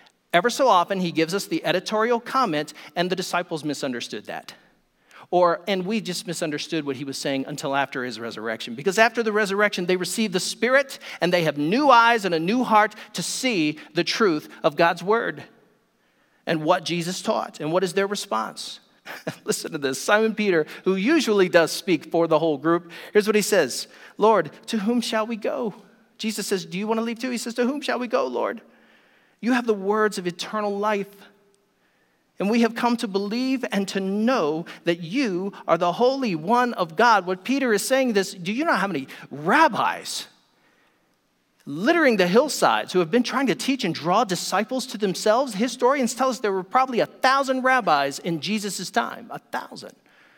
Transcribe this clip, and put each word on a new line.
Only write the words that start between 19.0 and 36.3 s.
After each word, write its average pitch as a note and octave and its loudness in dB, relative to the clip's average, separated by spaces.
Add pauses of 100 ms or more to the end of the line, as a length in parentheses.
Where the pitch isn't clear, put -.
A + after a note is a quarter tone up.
<laughs> - -12
Listen - -4
to E3 -8
this. C3+ -4
Simon G#3+ 2
Peter, F3+ 2 (180)
who F#3+ 2
usually G#3 4
does E3 4
speak D#3+ -2
for E3 2
the D#3+ 2
whole D#3 0
group, E3 0 (220)
here's G#3 4
what G#3+ 0
he G#3+ 4
says. D#3+ 0 (300)
"Lord, G3 4 (160)
to A#3 -2
whom A3+ 0
shall A3 -2
we A#3 -6
go?" A3 -4 (420)
Jesus A3 -6
says, F#3 -2
"Do E3 -8
you G#3+ -4
want A3 0
to A3+ -2
leave A3+ -6
too?" B3+ -6
He B3 -4
says, A3+ -8
"To B3 0
whom C#4+ -2
shall - -2
we B3 -4
go, B3+ 0
Lord? A#3+ -4 (800)
You A#3 0
have A#3+ 0
the A3 2
words G#3 0
of F3+ -8
eternal G3+ -4
life. G3+ -2 (1200)
And F#3+ 0
we A#3 4
have A3+ 2
come A#3+ 0
to A#3+ -6
believe A#3 -2
and G3+ -2
to G3 -4
know F#3+ 0 (200)
that E3+ 0
you G3 -4 (140)
are E3+ 4
the F3 0
Holy B3 0